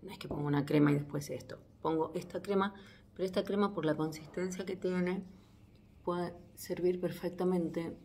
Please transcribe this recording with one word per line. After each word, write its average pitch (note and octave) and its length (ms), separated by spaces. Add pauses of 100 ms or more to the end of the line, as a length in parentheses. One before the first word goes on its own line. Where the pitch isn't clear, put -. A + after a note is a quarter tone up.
No F#3+ 100
es - 60
que - 100
pongo D3 180
una C#3+ 200
crema D3 240
y D3 40
después D3 360
esto. - 280 (220)
Pongo D#3+ 340
esta F3+ 280
crema, G3 320 (400)
pero F3+ 100
esta F#3+ 180
crema G3+ 300
por D#3+ 140
la D3+ 100
consistencia F3+ 680
que F#3+ 100
tiene F#3 480 (800)
puede F3 300 (200)
servir F3+ 460
perfectamente F3 1040